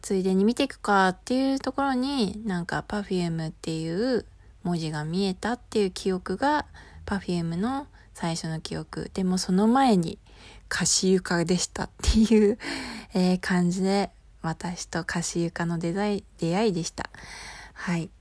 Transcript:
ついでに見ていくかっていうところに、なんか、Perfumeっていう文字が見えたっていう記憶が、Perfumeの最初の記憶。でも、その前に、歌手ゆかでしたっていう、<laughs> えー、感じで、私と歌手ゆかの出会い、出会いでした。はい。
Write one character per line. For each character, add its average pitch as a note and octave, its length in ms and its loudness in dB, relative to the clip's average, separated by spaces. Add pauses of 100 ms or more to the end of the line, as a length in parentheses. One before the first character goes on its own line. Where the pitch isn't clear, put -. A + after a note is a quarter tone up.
つ G3+ 120 -2
い F#3 80 0
で F#3+ 120 2
に F#3+ 100 6
見 A#3 100 4
て C#4 100 0
い C4+ 40 -2
く - 120 -14
か G3 280 4
っ F3+ 160 -2
て B3 100 -2
い C4+ 200 2
う C4+ 40 -2
と C4+ 140 -6
こ C#4 100 -2
ろ C#4 120 0
に、 B3 500 -2
な F#3 160 -2
ん F3 60 -6
か、 - 200 -4
Perfume F3 600 -2
っ - 20 -6
て - 240 -8
い D#3+ 160 -4
う A3+ 360 -2 (380)
文 F3 120 0
字 D#3+ 140 -4
が D3+ 140 -6
見 F3 200 -2
え F#3+ 80 0
た G#3 220 -4
っ - 40 -8
て - 240 -2
い G3 40 2
う F#3 40 -2
記 - 220 -4
憶 F#3 240 -4
が、 D4 300 0 (400)
Perfume E3+ 500 -2
の C4 300 -4 (260)
最 E3 220 -4
初 E3+ 140 -6
の D#3+ 120 -6
記 - 160 -10
憶。 - 380 -8
で F#3+ 100 -2
も、 F#3 140 2
そ - 140 -2
の G3 140 6
前 B3 300 6
に、 E3+ 220 0 (520)
歌 - 140 -2
手 - 220 2
ゆ F#3 160 4
か E3+ 240 0
で F3+ 100 2
し - 120 -2
た - 160 -6
っ - 60 -10 (120)
て - 160 4
い G#3+ 320 8
う、 B3 80 -2 (260)
<laughs> - 300 -14
え F#3 200 4
ー、 F3+ 60 -2
感 F3+ 300 2
じ F#3 120 -2
で、 G3 280 2 (300)
私 E3 460 -6
と E3 140 -4
歌 E3+ 220 -4
手 - 180 -2
ゆ E3+ 100 0
か E3+ 160 -4
の E3+ 120 -2
出 E3+ 140 -2
会 G3+ 260 -2
い、 - 60 -10 (140)
出 E3+ 180 0
会 A3 140 2
い - 20 -2
で E3 120 -2
し - 60 -6
た。 - 200 -10 (640)
は F3 220 -2
い。 E3 120 -4 (120)